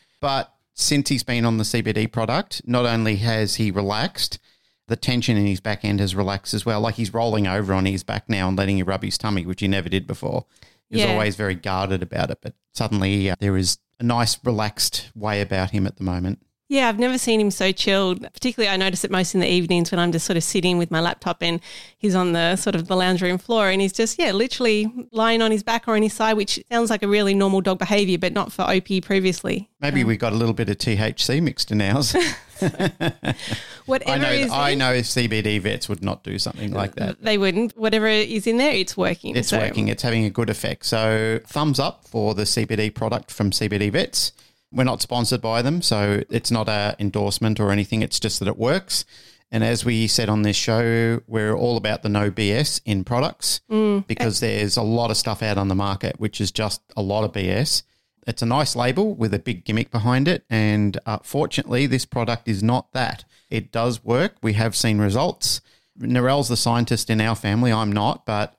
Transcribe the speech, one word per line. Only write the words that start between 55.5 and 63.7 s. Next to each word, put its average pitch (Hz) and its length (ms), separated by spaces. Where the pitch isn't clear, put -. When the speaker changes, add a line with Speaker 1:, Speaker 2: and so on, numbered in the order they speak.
Speaker 1:
on 98 120
the 92 60
market, 98 440
which 107 220
is 95 100
just 107 300
a 110 40
lot 101 220
of 104 80
B 92 180
S. 117 340
It's - 140
a 123 40
nice 131 300
label 131 400
with 107 180
a 101 60
big 98 240
gimmick 113 260
behind 123 380
it. 180 220
And, 107 560
uh, 107 180
fortunately, 135 600
this 127 180
product 117 460
is 101 120
not 120 300
that. - 320
It - 220